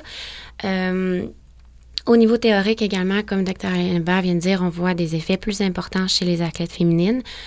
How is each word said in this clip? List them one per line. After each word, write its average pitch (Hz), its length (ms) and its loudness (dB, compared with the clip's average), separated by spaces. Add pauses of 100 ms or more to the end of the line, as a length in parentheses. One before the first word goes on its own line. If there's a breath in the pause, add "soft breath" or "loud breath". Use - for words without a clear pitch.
(640 loud breath)
Euh, 185 640 -2 (800)
au 233 120 6
niveau 226 200 6
théorique 220 440 2
également, 196 420 0
comme 196 200 -2
docteur 190 300 -4
Hélène 180 240 0
Hébert 180 240 2
vient 180 140 2
de 175 40 2
dire, 185 240 0
on 180 60 2
voit 175 240 -2
des 165 220 -2
effets 175 220 0
plus 202 240 -4
importants 185 460 -2
chez - 180 -2
les 175 160 2
athlètes 170 300 -4
féminines. 175 500 2 (260 loud breath)